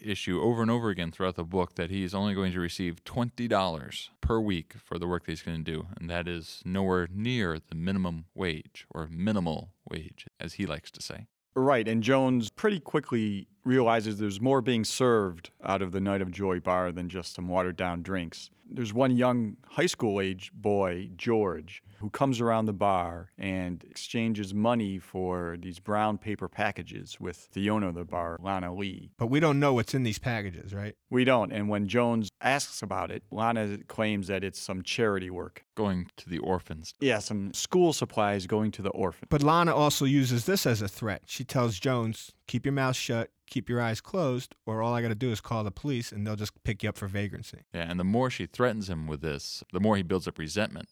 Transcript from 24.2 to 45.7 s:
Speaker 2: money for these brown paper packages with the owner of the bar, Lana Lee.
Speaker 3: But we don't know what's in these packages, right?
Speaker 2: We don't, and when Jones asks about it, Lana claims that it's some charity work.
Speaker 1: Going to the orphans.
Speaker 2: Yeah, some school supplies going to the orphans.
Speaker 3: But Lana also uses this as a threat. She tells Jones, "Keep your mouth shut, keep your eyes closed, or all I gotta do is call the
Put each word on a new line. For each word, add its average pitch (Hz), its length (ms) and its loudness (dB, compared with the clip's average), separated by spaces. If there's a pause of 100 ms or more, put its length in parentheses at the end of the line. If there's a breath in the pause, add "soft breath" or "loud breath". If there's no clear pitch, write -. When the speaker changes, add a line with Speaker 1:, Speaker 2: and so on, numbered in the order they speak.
Speaker 2:
money 107 440 2
for 90 640 -4
these 87 200 -10
brown 107 380 0
paper 98 300 -6
packages 98 720 -6
with - 320 -10
the 101 180 0
owner 104 200 2
of 85 60 -4
the 87 100 -6
bar, 85 360 -4
Lana 90 320 -4
Lee. 98 440 -8
Speaker 3:
But 117 100 0
we 143 140 4
don't 147 180 4
know 143 140 4
what's 117 200 2
in 131 100 2
these 107 160 0
packages, 101 540 -4
right? 101 220 -6 (140)
Speaker 2:
We 127 160 4
don't, 120 260 4
and 104 160 0
when 104 220 0
Jones 117 400 2 (100)
asks - 420 0
about 92 300 -4
it, - 180 -8
Lana 110 480 0 (120)
claims 104 380 -2
that 95 160 -2
it's 95 160 -6
some 92 240 -6
charity 98 460 0
work. 87 360 -10 (100)
Speaker 1:
Going 95 320 0 (100)
to - 120 -18
the 85 100 -2
orphans. 82 600 -4
Speaker 2:
Yeah, 123 200 4
some 101 340 -4
school 175 380 4
supplies 101 560 0
going 107 240 2
to 101 100 -12
the 95 100 -2
orphans. 92 380 -4
Speaker 3:
But 147 140 4
Lana 165 320 6
also 147 300 4
uses 131 400 4
this 190 200 2
as 113 160 4
a 101 60 -2
threat. - 380 -4
She - 180 -10
tells 120 360 0
Jones, 117 540 -2 (140)
"Keep 123 180 -2
your 139 80 2
mouth 131 220 2
shut, - 360 -2 (160)
keep - 220 -4
your 120 120 2
eyes 113 180 0
closed, 131 540 -2 (120)
or 110 160 -2
all 117 120 2
I 120 80 0
gotta 113 140 0
do 123 160 0
is 107 100 -2
call 113 220 -4
the 101 80 -2